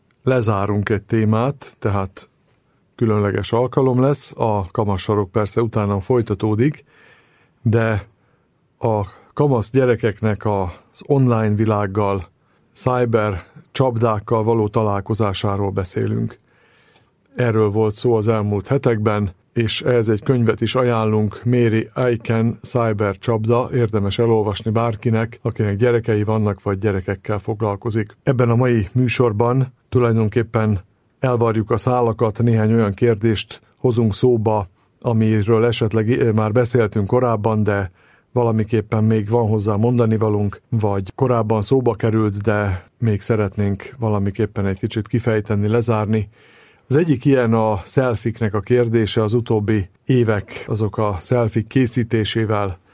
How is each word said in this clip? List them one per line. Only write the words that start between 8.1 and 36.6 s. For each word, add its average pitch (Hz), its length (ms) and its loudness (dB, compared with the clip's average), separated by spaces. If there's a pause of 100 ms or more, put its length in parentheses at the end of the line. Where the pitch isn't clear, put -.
a 107 280 0 (280)
kamasz 135 380 0
gyerekeknek 110 720 0
az 98 600 -4
online 117 500 2
világgal, 104 720 -2 (440)
cyber 113 680 0 (300)
csapdákkal 113 720 0
való 110 240 0
találkozásáról 101 1040 -2
beszélünk. 107 680 -4 (960)
Erről 110 340 2
volt 107 260 0
szó 120 200 0
az 107 120 0
elmúlt 104 400 -2
hetekben, 107 680 0 (220)
és 113 240 -2
ehhez 120 280 2
egy 107 140 0
könyvet 120 380 2
is 117 140 -2
ajánlunk, 110 680 0
Mary 117 500 2
Aiken, 117 680 0
Cyber 107 560 -2
csapda, 117 560 0
érdemes 107 460 0
elolvasni 110 520 0
bárkinek, 113 720 -2
akinek 104 340 -2
gyerekei 113 480 0
vannak, 104 400 0
vagy 101 140 -2
gyerekekkel 98 600 -4
foglalkozik. 104 840 -4
Ebben 123 260 2
a 117 60 2
mai 120 360 2
műsorban 123 840 0 (160)
tulajdonképpen 110 920 0 (400)
elvarjuk 113 520 0
a 117 60 2
szálakat, 120 680 0
néhány 110 300 2
olyan 110 180 2
kérdést 110 720 -2 (160)
hozunk 113 360 0
szóba, 110 540 0 (340)
amiről 110 640 2
esetleg, 110 460 0
eh, 120 220 2
már 107 180 0
beszéltünk 113 560 2